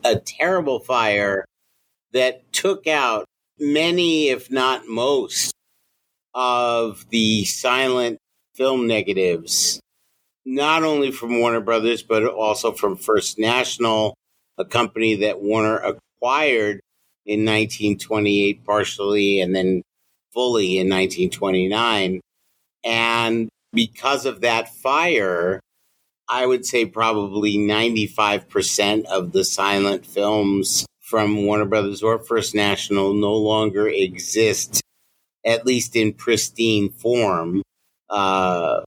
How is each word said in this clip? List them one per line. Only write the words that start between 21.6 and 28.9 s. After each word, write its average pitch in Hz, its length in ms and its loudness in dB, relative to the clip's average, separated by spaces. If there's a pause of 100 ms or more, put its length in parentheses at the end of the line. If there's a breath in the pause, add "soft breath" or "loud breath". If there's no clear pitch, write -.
And 117 640 0 (260)
because 131 520 -2
of 110 160 -4
that 117 340 0
fire, 101 880 0 (680)
I 127 140 0
would 127 200 0
say 120 200 0
probably 104 720 0
ninety-five 104 920 0
percent 104 600 0